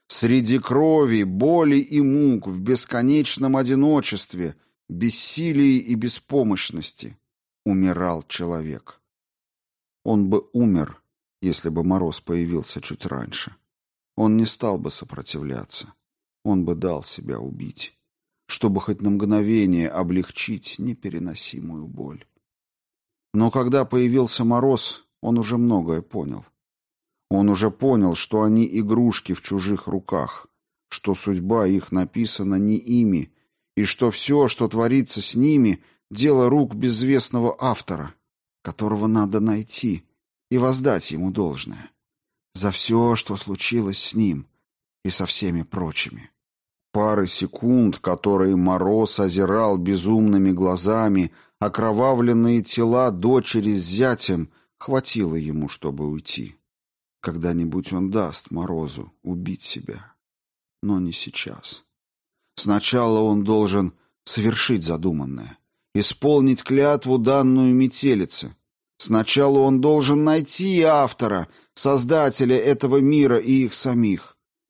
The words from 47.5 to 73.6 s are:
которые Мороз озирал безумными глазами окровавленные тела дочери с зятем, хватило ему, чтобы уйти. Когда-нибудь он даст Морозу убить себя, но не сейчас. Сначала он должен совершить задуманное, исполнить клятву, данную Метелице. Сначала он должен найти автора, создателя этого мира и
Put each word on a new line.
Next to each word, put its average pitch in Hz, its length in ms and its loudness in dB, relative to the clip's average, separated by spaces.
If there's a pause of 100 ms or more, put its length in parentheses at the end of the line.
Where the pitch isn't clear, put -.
которые 95 560 2
Мороз 92 640 2
озирал 98 580 2
безумными 98 720 2
глазами 92 800 2 (280)
окровавленные 117 1040 2
тела 117 500 2
дочери 107 640 2
с 90 60 -4
зятем, 95 640 -2 (280)
хватило 113 580 -2
ему, 76 340 -4
чтобы 73 400 -8
уйти. 73 460 -10 (640)
Когда-нибудь 85 720 -4
он 95 180 -2
даст 98 380 -4
Морозу 80 640 -8 (100)
убить 90 380 -8
себя, - 520 -12 (680)
но 101 180 -2
не 87 140 -4
сейчас. - 720 -12 (720)
Сначала 110 640 0
он 107 240 2
должен 101 500 2 (320)
совершить 110 580 0
задуманное, 73 720 -6 (360)
исполнить 135 720 2
клятву, 135 540 2
данную 131 560 4
Метелице. 123 840 0 (420)
Сначала 139 600 2
он 135 200 4
должен 147 460 4
найти 165 560 0
автора, 123 680 2 (320)
создателя 135 800 2
этого 135 400 2
мира 139 420 4
и 131 260 2